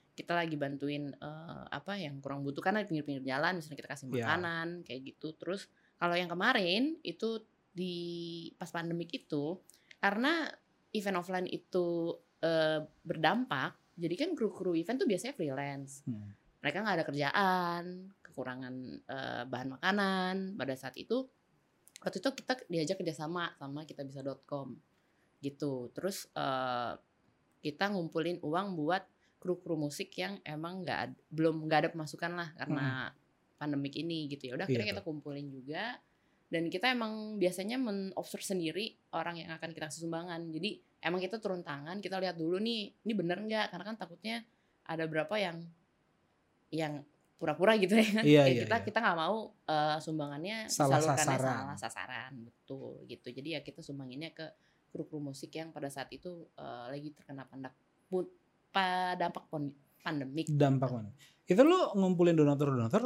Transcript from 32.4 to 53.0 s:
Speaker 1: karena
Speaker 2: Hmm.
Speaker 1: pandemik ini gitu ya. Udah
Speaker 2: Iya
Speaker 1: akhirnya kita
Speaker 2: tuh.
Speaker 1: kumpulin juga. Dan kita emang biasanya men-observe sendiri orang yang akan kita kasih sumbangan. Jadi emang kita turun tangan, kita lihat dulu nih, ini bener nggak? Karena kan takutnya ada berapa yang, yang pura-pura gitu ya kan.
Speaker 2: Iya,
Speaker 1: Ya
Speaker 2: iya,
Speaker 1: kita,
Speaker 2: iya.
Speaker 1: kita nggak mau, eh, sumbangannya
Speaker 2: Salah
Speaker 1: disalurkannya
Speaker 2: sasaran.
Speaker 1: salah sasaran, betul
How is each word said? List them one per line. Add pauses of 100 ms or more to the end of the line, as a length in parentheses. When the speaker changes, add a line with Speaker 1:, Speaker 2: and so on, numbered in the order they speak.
Speaker 1:
karena (180)
Speaker 2:
Hmm. (420)
Speaker 1:
pandemik
ini
gitu
ya.
Udah
Speaker 2:
Iya
Speaker 1:
akhirnya
kita
Speaker 2:
tuh.
Speaker 1:
kumpulin
juga. (460)
Dan
kita
emang
biasanya
men-observe
sendiri (240)
orang
yang
akan
kita
kasih
sumbangan.
Jadi (280)
emang
kita
turun
tangan,
kita
lihat
dulu
nih,
ini
bener
nggak?
Karena
kan
takutnya (420)
ada
berapa
yang, (1120)
yang (340)
pura-pura
gitu
ya
kan.
Speaker 2:
Iya,
Speaker 1:
Ya
Speaker 2:
iya,
Speaker 1:
kita,
Speaker 2:
iya.
Speaker 1:
kita
nggak
mau, (300)
eh,
sumbangannya (100)
Speaker 2:
Salah
Speaker 1:
disalurkannya
Speaker 2:
sasaran.
Speaker 1:
salah
sasaran, (100)
betul (120)